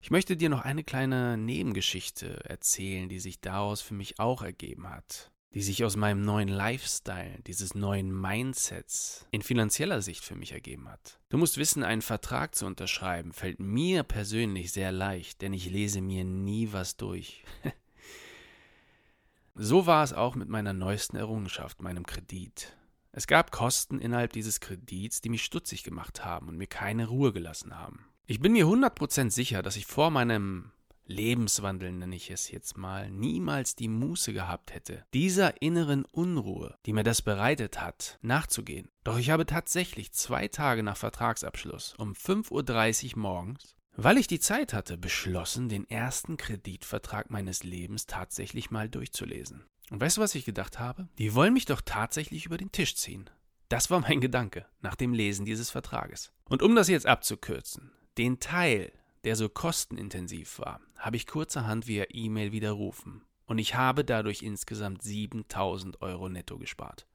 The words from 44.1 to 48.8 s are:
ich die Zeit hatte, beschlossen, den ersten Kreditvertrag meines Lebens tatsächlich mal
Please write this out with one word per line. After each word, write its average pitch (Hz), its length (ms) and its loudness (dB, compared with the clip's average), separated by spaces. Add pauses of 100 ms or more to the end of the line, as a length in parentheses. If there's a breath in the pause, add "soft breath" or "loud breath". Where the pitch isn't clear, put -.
ich 240 100 4
die 165 100 0
Zeit 247 340 0
hatte, 95 240 -4
beschlossen, 92 720 -2
den 101 220 -4
ersten 127 460 -4
Kreditvertrag - 920 -6
meines 95 340 -4
Lebens 90 420 -8
tatsächlich - 640 -8
mal 110 180 -2